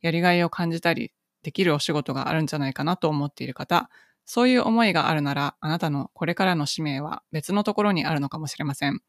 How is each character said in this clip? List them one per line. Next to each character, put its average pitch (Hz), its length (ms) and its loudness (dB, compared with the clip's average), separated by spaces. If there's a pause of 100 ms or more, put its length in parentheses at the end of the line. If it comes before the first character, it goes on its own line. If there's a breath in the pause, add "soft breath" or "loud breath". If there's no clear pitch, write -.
や 165 120 -2
り 165 80 2
が 175 140 4
い 175 100 4
を 165 60 0
感 170 200 -2
じ 165 100 -2
た 170 120 2
り - 200 -4 (300)
で 156 100 -8
き 196 120 0
る 165 100 4
お 147 40 0
仕 147 140 -2
事 147 220 -2
が 135 140 -4
あ 147 60 0
る 160 80 2
ん 151 40 0
じ - 80 -4
ゃ 151 40 -2
な 139 100 -2
い 135 60 -6
か 151 100 -6
な 170 120 0
と - 120 0
思 147 180 0
っ 143 60 -8
て - 100 -12
い 127 60 -8
る - 60 -8
方、 - 340 -2 (360 soft breath)
そ - 180 0
う 247 60 6
い 254 80 6
う 240 60 4
思 226 220 4
い 202 80 2
が 160 160 2
あ 156 60 2
る 151 80 0
な 139 120 0
ら、 143 260 -2
あ 156 80 -6
な 160 100 0
た 170 100 0
の 143 240 -2
こ - 140 -6
れ 170 80 0
か 190 120 0
ら 180 100 2
の 147 100 0
使 - 160 -4
命 143 180 -4
は 151 300 -8
別 160 220 -4
の 202 100 2
と 208 120 -2
こ 208 100 0
ろ 208 80 4
に 160 120 0
あ 165 80 0
る 151 60 0
の 139 100 -2
か 160 120 -8
も 156 80 -6
し - 100 -10
れ 147 60 -4
ま 139 100 -2
せ 143 140 -2
ん。 139 200 -4